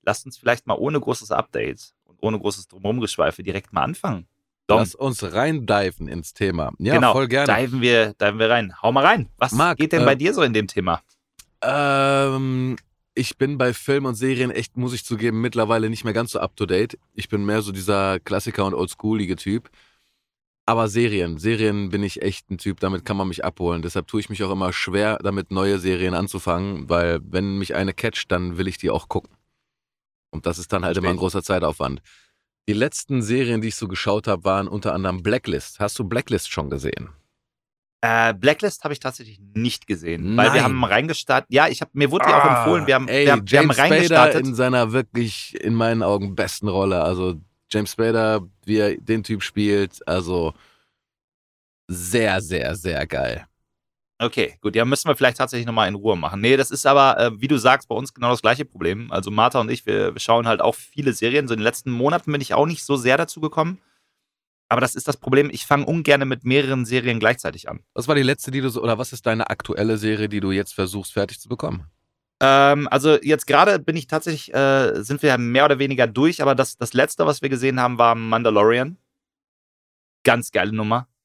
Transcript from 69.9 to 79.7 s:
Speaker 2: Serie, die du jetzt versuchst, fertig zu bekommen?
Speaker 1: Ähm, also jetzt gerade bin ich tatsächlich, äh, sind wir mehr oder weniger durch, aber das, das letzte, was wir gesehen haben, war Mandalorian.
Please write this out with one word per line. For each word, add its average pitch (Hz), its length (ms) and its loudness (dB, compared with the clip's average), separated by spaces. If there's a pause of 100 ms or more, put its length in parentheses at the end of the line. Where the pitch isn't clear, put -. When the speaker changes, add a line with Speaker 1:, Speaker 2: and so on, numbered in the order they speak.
Speaker 2:
Serie, 107 320 0
die 104 100 -4
du 95 140 0
jetzt 98 220 -2
versuchst, 95 400 -6
fertig 101 260 -4
zu - 80 -20
bekommen? 85 380 -8 (540)
Speaker 1:
Ähm, 139 480 4
also 143 340 4
jetzt 147 260 0
gerade 175 320 4
bin 160 160 -4
ich 147 100 -8
tatsächlich, 156 480 -6
äh, 135 480 2
sind 135 200 -4
wir 135 160 4
mehr 123 260 4
oder 143 160 8
weniger 131 260 2
durch, 135 340 2
aber 135 140 4
das, 127 220 0
das - 160 -6
letzte, - 340 2
was 147 160 0
wir 139 60 -2
gesehen 127 320 0
haben, 123 180 0
war 117 160 6
Mandalorian. 113 800 2 (1300)